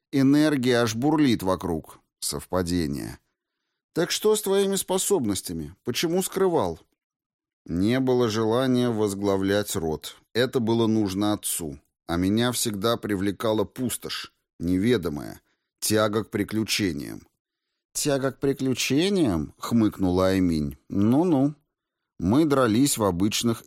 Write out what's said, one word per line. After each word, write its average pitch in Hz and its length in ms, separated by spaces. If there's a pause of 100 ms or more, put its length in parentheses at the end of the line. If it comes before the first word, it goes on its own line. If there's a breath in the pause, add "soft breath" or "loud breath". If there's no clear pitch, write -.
(120)
Энергия 135 720
аж 110 120
бурлит 143 480
вокруг". 87 560 (200)
Совпадение. 73 1000 (720)
"Так 170 160
что 214 260
с 208 60
твоими 196 340
способностями? 104 1080
Почему 170 400
скрывал?" 156 560 (840)
Не 101 340
было 123 300
желания 123 600
возглавлять 101 880
род. 80 420 (160)
Это 127 260
было 117 280
нужно 107 460
отцу. 78 460 (280)
А 85 100
меня 107 340
всегда 113 460
привлекала 104 640
пустошь, - 720 (260)
неведомая, 85 840 (380)
тяга 107 440
к - 80
приключениям. 92 960 (680)
"Тяга 135 380
к - 80
приключениям?" 135 1200
хмыкнула 95 720
Айминь. 82 480 (120)
"Ну-ну". 139 640 (680)
Мы 123 260
дрались 135 520
в 113 60
обычных 104 640